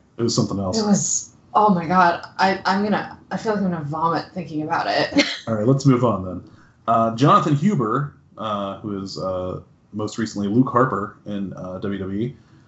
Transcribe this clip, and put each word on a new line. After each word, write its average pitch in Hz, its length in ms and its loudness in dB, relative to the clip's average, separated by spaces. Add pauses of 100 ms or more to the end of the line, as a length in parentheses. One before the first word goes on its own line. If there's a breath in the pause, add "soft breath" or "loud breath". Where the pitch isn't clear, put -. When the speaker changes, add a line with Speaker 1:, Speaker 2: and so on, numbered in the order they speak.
(180)
Speaker 1:
it 113 40 -2
was 117 120 0
something 104 240 0
else. 98 200 -2
Speaker 2:
It 214 60 2
was, - 460 0 (240)
oh 214 180 6
my 170 140 0
God. 175 360 4 (140)
I, 190 300 2
I'm 196 160 2
gonna, 202 360 -2 (120)
I 190 80 -4
feel 214 160 -2
like 196 80 -2
I'm 185 80 0
gonna 165 120 -4
vomit 160 520 -2
thinking 151 280 -6
about 165 260 -2
it. 143 360 2 (140)
Speaker 1:
<laughs> - 100 -14
All 113 60 0
right, 107 120 0
let's 139 200 4
move 127 180 4
on 101 220 0
then. 90 240 -10 (360 soft breath)
Uh, 113 300 2
Jonathan 156 380 4
Huber, 143 600 0 (220)
uh, 101 440 -6
who 101 220 -6
is, 95 140 -10
uh, 92 440 -6 (340)
most 104 240 -6
recently 104 300 -2
Luke 131 200 4
Harper 104 560 0
in, 98 300 -8
uh, 92 240 -12
W 98 200 -6
W 98 220 -6
E, 123 160 -6 (320 soft breath)